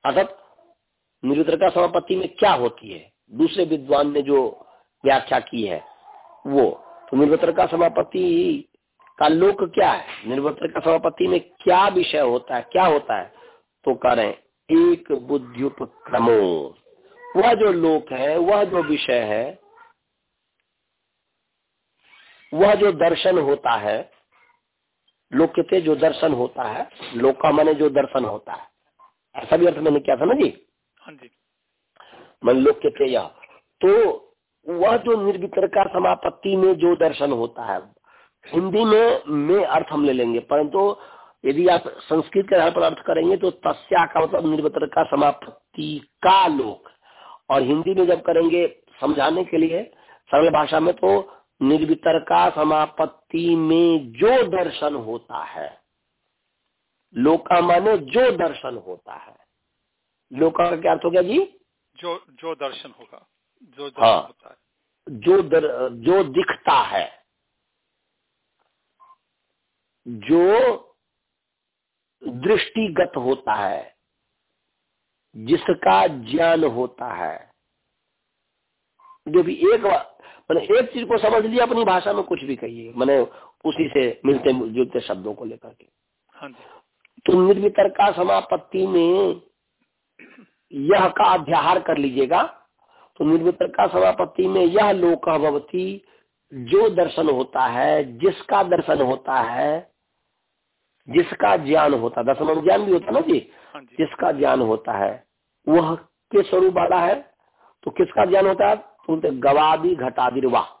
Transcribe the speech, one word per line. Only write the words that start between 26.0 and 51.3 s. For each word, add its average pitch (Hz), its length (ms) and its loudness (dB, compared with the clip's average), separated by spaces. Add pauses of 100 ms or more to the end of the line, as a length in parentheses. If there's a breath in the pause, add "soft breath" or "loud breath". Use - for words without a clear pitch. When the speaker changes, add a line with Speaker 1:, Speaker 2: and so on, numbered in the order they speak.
Speaker 1:
होता 123 300 -4
है, 107 240 -8 (280)
लोक 131 260 0
का 156 100 2
माने 151 220 2
जो 147 160 2
दर्शन 135 360 0
होता 104 280 -10
है, - 140 -18 (680)
ऐसा 135 220 -2
भी 175 80 2
अर्थ 156 120 0
मैंने 147 220 0
किया 139 160 -2
था 135 100 -4
ना 220 80 0
जी। 285 160 0 (480)
Speaker 2:
हाँ - 180 -20
जी। 127 140 -20 (1120 loud breath)
Speaker 1:
मन 123 140 4
लोक 143 280 2
के 127 260 -2
यह, 104 160 -2 (540 soft breath)
तो - 80 4 (760)
वह 185 300 0
जो 226 280 0
निर्वितर्का 196 580 -2
समापत्ति 185 720 -2
में 185 220 4
जो 175 180 2
दर्शन 156 360 0
होता 117 340 -6
है, 95 140 -6 (640 soft breath)
हिंदी 185 400 -2
में, 220 420 4
में 151 380 0
अर्थ - 240 -2
हम 147 160 -2
ले 135 80 2
लेंगे, 120 260 -2
परंतु 156 560 -2 (500 loud breath)
यदि 151 220 2
आप - 200 2
संस्कृत 165 600 -4
के 190 60 2
आधार 170 160 4
पर 175 100 -2
अर्थ 160 240 -2
करेंगे 170 320 0
तो 180 140 -2 (120)
तस्या 165 420 0
का 160 160 -2
मतलब 165 240 -2
निर्वितर्का 156 600 -2
समापत्ति 147 920 -4 (260)
का - 240 6
लोक, 131 440 -4 (580 loud breath)
और 135 120 2
हिंदी 160 320 0
में 185 140 2
जब 175 140 2
करेंगे 170 460 2 (340)
समझाने 147 420 0
के 170 140 -4
लिए 165 260 0 (460 soft breath)
सरल 156 200 4
भाषा 151 300 0
में, 170 140 0
तो 196 400 0 (280 loud breath)